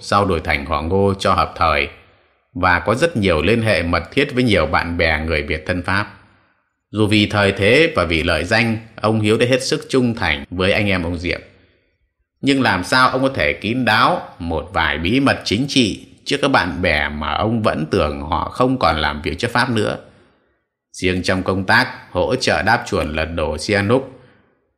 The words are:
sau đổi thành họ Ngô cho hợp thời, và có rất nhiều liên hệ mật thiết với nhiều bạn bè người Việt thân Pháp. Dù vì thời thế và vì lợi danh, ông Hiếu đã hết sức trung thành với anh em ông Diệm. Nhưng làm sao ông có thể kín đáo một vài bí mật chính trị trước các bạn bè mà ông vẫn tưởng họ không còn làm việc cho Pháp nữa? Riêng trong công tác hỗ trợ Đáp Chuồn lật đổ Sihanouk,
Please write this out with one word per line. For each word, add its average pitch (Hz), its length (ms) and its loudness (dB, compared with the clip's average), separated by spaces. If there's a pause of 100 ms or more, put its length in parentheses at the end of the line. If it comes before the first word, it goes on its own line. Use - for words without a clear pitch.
sau 101 240 2
đổi 90 160 0
thành 73 260 -2
họ 73 160 -2
Ngô 95 360 0
cho 98 140 2
hợp 82 240 0
thời, 73 320 0 (680)
và 90 240 2
có 104 160 0
rất 165 220 0
nhiều 90 260 2
liên 113 200 2
hệ 98 200 2
mật 85 200 0 (100)
thiết 139 220 0
với 127 100 0
nhiều 90 220 2
bạn 85 300 -2
bè 80 300 0
người 78 160 -2
Việt 78 240 -6
thân 90 160 -4
Pháp. 98 360 -4 (720)
Dù 107 160 0
vì 104 200 4
thời 101 260 2
thế 123 440 4
và 87 80 2
vì 80 180 0
lợi 82 220 0
danh, 110 340 0 (180)
ông 110 240 0
Hiếu 107 180 2
đã 120 80 2
hết 127 160 2
sức - 260 -4
trung 123 260 2
thành 76 360 -4
với 92 220 0
anh 104 140 0
em 92 160 0
ông 85 160 -4
Diệm. 82 220 -6 (1000)
Nhưng 135 220 0
làm 95 220 0
sao 127 240 4
ông 135 140 -2
có 131 60 2
thể 73 240 0
kín 117 320 -4
đáo 120 380 2 (160)
một 85 340 -6
vài 78 260 0
bí 95 220 0
mật 117 240 2
chính 120 240 0
trị - 380 0 (180)
trước 139 180 -4
các 143 60 2
bạn 90 340 0
bè 76 260 0
mà 76 260 -6
ông 110 280 -2
vẫn 78 280 -2
tưởng 76 300 0
họ 78 280 -2
không 131 300 0
còn 80 180 2
làm 73 260 -2
việc 76 160 -4
cho 117 100 -2
Pháp 123 220 0
nữa? 110 260 0 (960)
Riêng 90 300 -2
trong 92 200 0
công 95 220 -2
tác 117 240 2 (220)
hỗ 90 260 2
trợ 90 260 0
Đáp 117 240 2
Chuồn 76 300 -2
lật 78 80 -2
đổ 78 340 -4
Sihanouk, 104 600 0 (580)